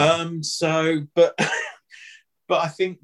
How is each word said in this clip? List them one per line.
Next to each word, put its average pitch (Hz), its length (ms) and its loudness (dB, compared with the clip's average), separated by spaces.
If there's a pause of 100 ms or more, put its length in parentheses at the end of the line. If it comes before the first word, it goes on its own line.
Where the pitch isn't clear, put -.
(200)
Um, 165 240 -6
so, 160 580 0 (120)
but, 170 240 4
<laughs> - 1120 -8
but 170 140 2
I 165 40 -2
think 185 360 -4